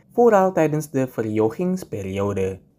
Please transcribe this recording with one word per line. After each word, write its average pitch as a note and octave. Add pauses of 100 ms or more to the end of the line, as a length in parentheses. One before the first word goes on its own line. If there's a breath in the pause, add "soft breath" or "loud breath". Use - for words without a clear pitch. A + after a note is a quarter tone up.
(120)
vooral G3+
tijdens D#3
de C3
verjongingsperiode. G#2+ (200)